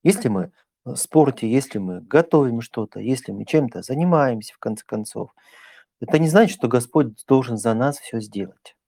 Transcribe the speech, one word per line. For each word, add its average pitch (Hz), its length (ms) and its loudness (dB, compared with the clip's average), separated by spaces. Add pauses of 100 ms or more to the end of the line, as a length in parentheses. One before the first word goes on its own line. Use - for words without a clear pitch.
Если 196 240 2
мы 95 240 -2 (320)
в 123 120 -10
спорте, 139 540 2
если 131 280 -2
мы 92 220 -8
готовим 139 600 2
что-то, 110 400 -10
если 120 320 -4
мы 104 140 -10
чем-то 135 360 -2
занимаемся, 139 720 -2
в - 40 -20
конце 110 280 -8
концов, - 440 -10 (720)
это 156 180 0
не 160 100 2
значит, 190 300 4
что 123 100 -2
Господь 123 600 0
должен 127 300 2
за 113 160 0
нас 139 260 -2
все 113 200 -8
сделать. - 560 -12 (100)